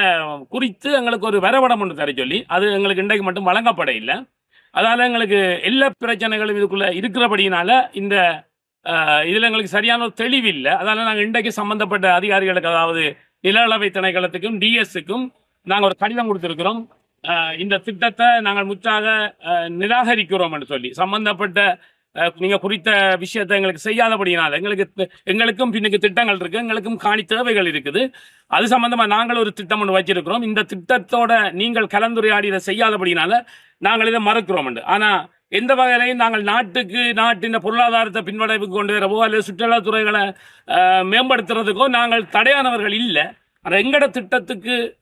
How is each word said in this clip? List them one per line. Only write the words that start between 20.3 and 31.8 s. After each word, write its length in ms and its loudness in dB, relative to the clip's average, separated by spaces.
என்று 120 -8
சொல்லி, 280 -6
சம்பந்தப்பட்ட, 680 -2
அஹ், 200 0
நீங்க 220 0
குறித்த 600 2
விஷயத்தை 380 -2
எங்களுக்கு 260 -2
செய்யாதபடியினால 680 2
எங்களுக்கு 440 -2
தி-, 140 -4
எங்களுக்கும் 500 0
பின்னுக்கு 240 0
திட்டங்கள் 380 0
இருக்கு, 220 -6
எங்களுக்கும் 400 -4
காணி 260 0
தேவைகள் 420 0
இருக்குது. 360 -4
அது 200 0
சம்பந்தமா 400 2
நாங்கள் 300 0
ஒரு 160 0
திட்டம் 260 -4
ஒன்று 200 2
வச்சிருக்கிறோம். 440 -2
இந்த 200 -2
திட்டத்தோட 880 0
நீங்கள் 340 -2